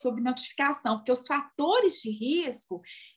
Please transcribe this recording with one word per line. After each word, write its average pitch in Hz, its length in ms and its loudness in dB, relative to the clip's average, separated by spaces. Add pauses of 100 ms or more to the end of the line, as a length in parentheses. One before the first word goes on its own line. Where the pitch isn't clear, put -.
subnotificação, 240 960 0
porque 214 120 -4
os 254 160 2
fatores 330 760 2
de 226 80 -6
risco, 240 720 -2 (360)